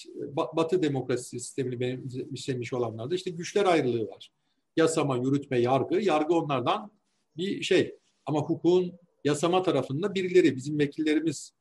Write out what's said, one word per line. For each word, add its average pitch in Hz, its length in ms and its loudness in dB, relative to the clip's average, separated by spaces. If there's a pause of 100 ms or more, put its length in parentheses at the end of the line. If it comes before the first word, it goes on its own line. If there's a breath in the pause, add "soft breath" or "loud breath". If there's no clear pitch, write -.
(360)
ba-, 160 200 -2
Batı 165 260 2
demokrasi 131 420 0
sistemini 123 560 -6
benimsemiş 127 920 -6
olanlarda 120 420 -4
işte 185 160 -4
güçler 175 340 -2
ayrılığı 131 440 2
var. - 220 -18 (460)
Yasama, 160 400 2
yürütme, 135 420 0
yargı. 131 420 2
Yargı 156 340 2
onlardan 165 560 -2 (460)
bir 180 260 -6
şey. - 340 2 (300)
Ama 151 140 0
hukukun 170 520 2 (320)
yasama 170 380 2
tarafında 156 520 0
birileri, 175 420 4
bizim 147 220 -6
vekillerimiz 156 840 -2